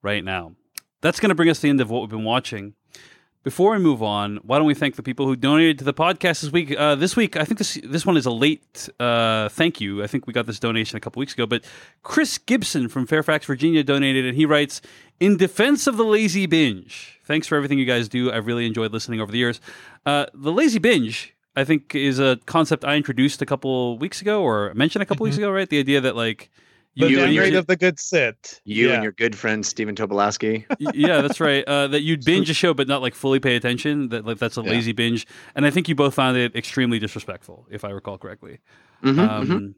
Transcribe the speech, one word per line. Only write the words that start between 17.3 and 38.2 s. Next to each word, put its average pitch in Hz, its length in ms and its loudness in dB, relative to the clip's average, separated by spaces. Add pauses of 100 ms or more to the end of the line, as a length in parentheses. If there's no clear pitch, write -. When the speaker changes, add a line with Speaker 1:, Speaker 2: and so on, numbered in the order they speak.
Speaker 1:
for 160 80 0
everything 143 240 0
you 131 60 2
guys 120 240 0
do. 123 200 0
I've 110 160 -4
really 120 200 -2
enjoyed 113 260 -2
listening 110 300 -6
over 101 100 -6
the 113 60 -4
years." 120 240 0 (440)
Uh, 143 280 0
the 139 180 -4
lazy 226 280 2
binge, 151 540 0 (220)
I 135 80 0
think, 151 320 0
is 135 240 0
a 131 260 4
concept 160 380 0
I 143 140 0
introduced 139 440 0
a 143 40 -2
couple 127 540 -2
weeks 160 200 -8
ago 208 240 -2
or 107 300 0
mentioned 156 280 0
a 196 40 -2
couple 190 180 -2
weeks 147 140 -2
Speaker 2:
Mm-hmm. 208 80 -2
Speaker 1:
ago, 202 80 0
right? 190 160 -2
The 147 100 2
idea 139 220 2
that, 127 160 0
like, 113 320 -6 (460)
Speaker 2:
The - 120 2
Speaker 1:
you 135 120 4
Speaker 3:
and - 80 4
Speaker 2:
downgrade 185 260 4
Speaker 3:
your 185 60 4
Speaker 2:
of 160 80 -4
the 185 80 2
good 170 240 0
sit. - 680 -2
Speaker 3:
You 110 240 2
Speaker 2:
Yeah. 131 60 2
Speaker 3:
and 113 80 0
your 107 100 -4
good 113 240 -2
friend 107 280 -2
Stephen 107 300 -6
Tobolowsky. 107 680 -2 (140)
Speaker 1:
Y-, 294 140 -4
yeah, 151 280 4
that's 143 180 -2
right. 143 280 2
Uh, 143 200 0
that 143 140 0
you'd 156 240 -2
Speaker 2:
<laughs> 156 60 4
Speaker 1:
binge 180 180 2
a 165 40 0
show 170 200 2
but 135 140 0
not, 139 140 0
like, 127 120 -4
fully 135 260 2
pay 131 160 0
attention. 123 540 -2
That, 113 160 -6
like, 110 120 -6
that's 117 200 -4
a 120 40 -6
Speaker 3:
Yeah. 110 100 -4
Speaker 1:
lazy 117 220 0
binge. 117 340 -2 (280)
And 143 100 0
I 147 40 6
think 165 200 -2
you 160 60 0
both 139 180 2
found 131 240 2
it 120 180 0
extremely 117 440 0
disrespectful, 104 680 -12
if 107 140 -14
I 104 60 -8
recall 98 280 -12
correctly. 90 420 -18 (440)